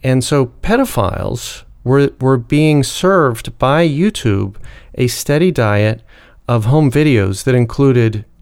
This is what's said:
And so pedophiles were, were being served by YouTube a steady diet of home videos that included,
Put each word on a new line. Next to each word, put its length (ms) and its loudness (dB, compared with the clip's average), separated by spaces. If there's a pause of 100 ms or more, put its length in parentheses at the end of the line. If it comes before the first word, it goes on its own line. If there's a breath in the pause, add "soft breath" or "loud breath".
And 220 0
so 240 0
pedophiles 1160 -4 (200)
were, 360 2
were 180 2
being 460 2
served 760 -2
by 280 2
YouTube 680 -2 (400 loud breath)
a 120 0
steady 440 0
diet 500 0 (460 soft breath)
of 180 0
home 240 4
videos 540 0
that 100 0
included, 720 2 (160)